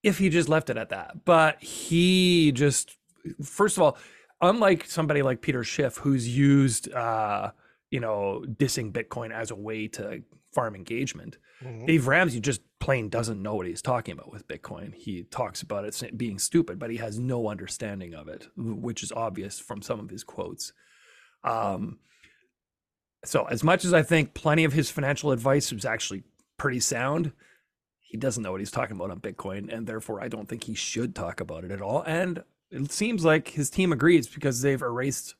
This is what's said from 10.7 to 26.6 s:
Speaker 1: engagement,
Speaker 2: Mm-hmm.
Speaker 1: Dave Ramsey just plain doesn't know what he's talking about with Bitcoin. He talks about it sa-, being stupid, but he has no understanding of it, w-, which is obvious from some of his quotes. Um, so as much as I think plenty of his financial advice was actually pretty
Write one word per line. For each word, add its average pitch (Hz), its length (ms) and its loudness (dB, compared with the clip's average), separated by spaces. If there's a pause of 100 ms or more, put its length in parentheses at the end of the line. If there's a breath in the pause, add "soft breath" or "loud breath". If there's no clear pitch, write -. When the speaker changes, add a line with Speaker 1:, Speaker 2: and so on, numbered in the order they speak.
Speaker 1:
engagement, 113 640 -8 (260 soft breath)
Speaker 2:
Mm-hmm. 123 240 -8
Speaker 1:
Dave 156 180 6
Ramsey 139 340 4
just 113 220 0 (180)
plain 120 300 0
doesn't 113 320 -2
know 107 140 -4
what 92 100 -4
he's 85 160 -6
talking 123 300 -2
about - 200 -14
with 104 160 -16
Bitcoin. - 460 -12
He 90 300 -10
talks - 400 -6
about 101 220 -6
it 107 100 -10
sa-, 127 100 -8 (100)
being 104 220 -4
stupid, 165 400 2
but 117 140 -8
he 117 60 -10
has 110 200 -6
no 120 320 -2
understanding 95 640 -8
of 76 140 -16
it, - 280 -14
w-, 113 200 -4
which - 260 -6
is 82 100 -10
obvious 101 460 -6
from 104 240 -12
some 117 180 -6
of 104 120 -12
his 101 120 -12
quotes. - 500 -12 (680 soft breath)
Um, 107 540 -2 (1300 soft breath)
so - 200 0
as 120 180 -4
much 180 220 2
as 175 60 2
I 160 120 6
think 160 320 2
plenty 160 300 2
of 139 80 0
his 151 180 2
financial 143 400 0
advice 135 400 2
was 107 120 -6
actually 110 420 -4 (320)
pretty 127 220 -2